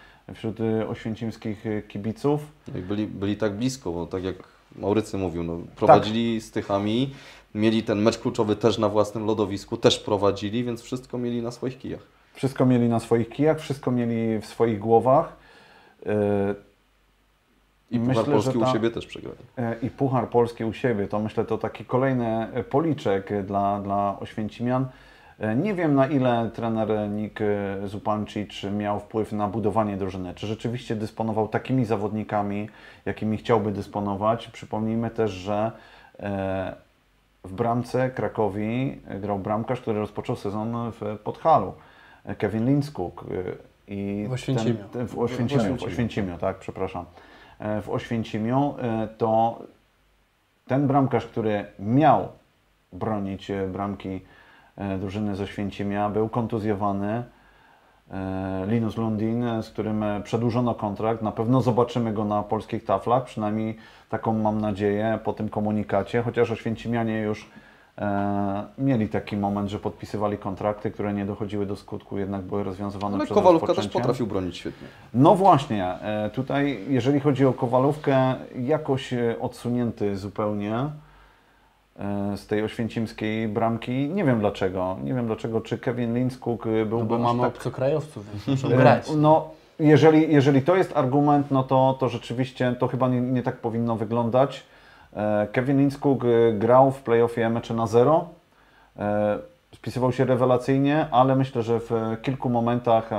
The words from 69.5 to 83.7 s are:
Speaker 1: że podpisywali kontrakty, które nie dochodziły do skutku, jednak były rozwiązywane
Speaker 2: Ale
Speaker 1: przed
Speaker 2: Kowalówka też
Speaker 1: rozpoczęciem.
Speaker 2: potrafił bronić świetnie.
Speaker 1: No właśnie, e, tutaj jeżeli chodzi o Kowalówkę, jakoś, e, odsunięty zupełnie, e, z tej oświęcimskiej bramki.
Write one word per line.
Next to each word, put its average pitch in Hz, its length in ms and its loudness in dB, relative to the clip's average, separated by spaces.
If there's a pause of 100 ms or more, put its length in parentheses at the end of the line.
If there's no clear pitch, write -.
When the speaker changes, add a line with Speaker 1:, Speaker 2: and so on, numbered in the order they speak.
Speaker 1:
że 101 100 -4
podpisywali 104 580 -4
kontrakty, 104 540 -4
które 101 220 -4
nie 101 120 -2
dochodziły 101 400 -4
do 101 100 -6
skutku, - 420 -12
jednak 98 240 -4
były 101 220 -4
rozwiązywane 101 520 -6
Speaker 2:
Ale 302 100 0
Speaker 1:
przed 214 120 -4
Speaker 2:
Kowalówka 180 300 6
też 180 100 2
Speaker 1:
rozpoczęciem. 196 240 -2
Speaker 2:
potrafił 127 260 0
bronić 95 300 -4
świetnie. - 300 -10 (260)
Speaker 1:
No 143 220 8
właśnie, 151 520 4
e, 107 420 -4
tutaj 139 500 -2 (100)
jeżeli 135 300 2
chodzi 139 260 4
o 127 80 6
Kowalówkę, 131 800 2 (200)
jakoś, 135 580 -2
e, 117 280 0
odsunięty 117 760 -2
zupełnie, 104 580 -2 (1200)
e, 101 380 -4
z - 100 -16
tej 107 160 0
oświęcimskiej 110 840 -4
bramki. 113 640 -2